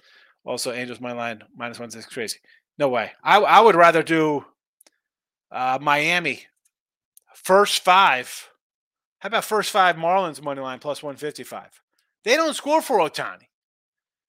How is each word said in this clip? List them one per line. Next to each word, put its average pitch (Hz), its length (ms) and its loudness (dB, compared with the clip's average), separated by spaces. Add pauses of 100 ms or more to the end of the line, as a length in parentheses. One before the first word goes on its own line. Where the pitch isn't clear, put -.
(440)
Also, 123 280 -8
Angels, 123 280 -12
money 123 140 -10
line, 117 280 -10 (120)
minus 117 240 -14
one 120 120 -16
six, 110 160 -18
crazy. 110 320 -10 (400)
No 143 100 0
way. 113 240 -4 (100)
I, 175 160 4
I 175 220 6
would 220 140 8
rather 170 280 6
do, 156 440 -2 (1040)
uh, 127 320 -2
Miami, 151 640 0 (880)
first - 500 0
five. 175 640 2 (680)
How - 80 -12
about 208 180 -4
first 208 260 -2
five 185 260 2
Marlins 165 460 -2
money 139 200 -10
line 127 160 -10
plus 143 240 -10
one 143 140 -12
fifty-five? 127 680 -14 (420)
They 247 120 2
don't 320 200 -2
score 302 240 0
for 240 200 0
Ohtani. 117 480 -6 (800)